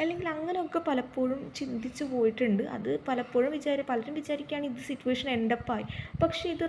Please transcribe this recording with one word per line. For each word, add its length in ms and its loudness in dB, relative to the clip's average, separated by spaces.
അല്ലെങ്കിൽ 320 0
അങ്ങനെയൊക്കെ 540 0
പലപ്പോഴും 540 0
ചിന്തിച്ചു 540 -4
പോയിട്ടുണ്ട്. 500 4
അത് 120 -4
പലപ്പോഴും 480 2
വിചാരി-, 340 0
പലരും 300 0
വിചാരിക്കുകയാണ് 500 -2
ഇത് 180 -6
സിറ്റുവേഷൻ 460 0
എൻഡപ്പായി. 500 0
പക്ഷേ 220 2
ഇത് 140 0